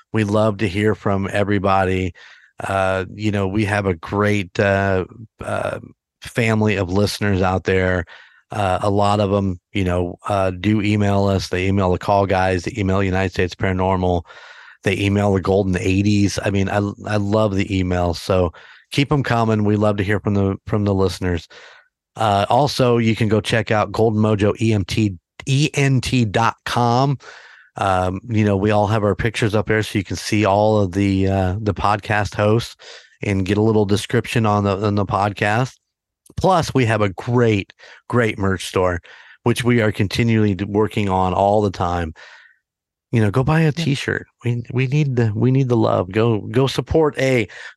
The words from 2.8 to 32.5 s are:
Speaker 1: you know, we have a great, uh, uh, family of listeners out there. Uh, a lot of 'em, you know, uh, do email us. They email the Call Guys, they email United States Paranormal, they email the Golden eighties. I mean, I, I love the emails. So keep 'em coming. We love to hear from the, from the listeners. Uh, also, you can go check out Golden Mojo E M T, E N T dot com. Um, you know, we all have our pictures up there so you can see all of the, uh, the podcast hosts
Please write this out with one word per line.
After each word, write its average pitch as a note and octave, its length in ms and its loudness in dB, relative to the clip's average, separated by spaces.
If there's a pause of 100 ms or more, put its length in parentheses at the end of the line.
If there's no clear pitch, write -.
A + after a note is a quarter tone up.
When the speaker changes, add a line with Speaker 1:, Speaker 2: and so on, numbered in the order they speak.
Speaker 1:
you G#2 200 -4
know, G2+ 160 -2
we G#2 160 0
have G2+ 220 -2
a F#2 80 0
great, G#2 640 -2
uh, G2 440 2 (380)
uh, G#2 380 -6 (400)
family G#2+ 560 0
of F2+ 160 -2
listeners G2+ 500 0
out F#2 220 0
there. F#2 400 0 (480)
Uh, F#2+ 300 -2
a G#2 80 0
lot G2+ 280 2
of G2+ 140 0
'em, G2 260 -2 (140)
you G2 100 -2
know, F2+ 340 -2 (120)
uh, F#2+ 240 0
do G2+ 280 0
email G2+ 440 2
us. G2 240 0
They F#2 180 -2
email G2 240 2
the F2+ 80 0
Call G2+ 280 2
Guys, F#2 380 0
they - 140 -8
email F#2+ 240 0
United F#2+ 300 0
States F#2 240 -2
Paranormal, F#2 640 0 (640)
they G2 120 2
email G2+ 360 2
the F#2+ 80 2
Golden F#2+ 360 0
eighties. G2+ 680 0
I G#2+ 60 -2
mean, G2 180 0
I, G2 80 -4 (300)
I G#2+ 100 -2
love G#2 400 0
the G2 80 0
emails. F2+ 540 -2
So F#2 340 0 (400)
keep C#3+ 180 0
'em C#3 140 0
coming. A2 400 0
We G#2 100 2
love G#2 220 2
to G2+ 80 -2
hear G2+ 160 0
from G#2 140 -2
the, G2 220 0 (100)
from G#2 180 -2
the G2+ 100 0
listeners. F#2 540 -2 (680)
Uh, G2+ 340 2
also, B2 480 2
you A2 180 2
can A2 120 0
go G#2+ 120 2
check A2+ 300 -2
out G#2 220 0
Golden A2 280 2
Mojo G#2 400 2
E A2+ 140 2
M G2 100 0
T, G2+ 320 -2 (300)
E C#3 280 0
N C3+ 280 2
T B2 240 0
dot A2+ 300 0 (100)
com. B2 500 2 (600)
Um, F#2 520 -2
you G#2+ 160 2
know, G2+ 120 4
we G#2 160 0
all G#2 160 2
have G#2+ 160 0
our G2+ 100 0
pictures A2 400 -2
up G#2+ 140 0
there G#2+ 160 0
so - 120 -8
you G2 80 0
can F2+ 120 -8
see G#2 280 -2
all G#2 360 2
of F#2+ 120 0
the, G2 360 2
uh, F#2+ 320 0
the G#2+ 120 -2
podcast G#2 600 -2
hosts G#2+ 400 0 (480)